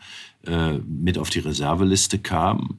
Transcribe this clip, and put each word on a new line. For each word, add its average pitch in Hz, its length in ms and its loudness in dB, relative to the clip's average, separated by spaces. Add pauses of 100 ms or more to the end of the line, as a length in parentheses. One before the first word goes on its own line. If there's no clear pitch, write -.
(460)
äh, 80 320 0
mit 80 400 0
auf 76 120 -4
die - 80 -2
Reserveliste 82 800 2
kam. - 600 0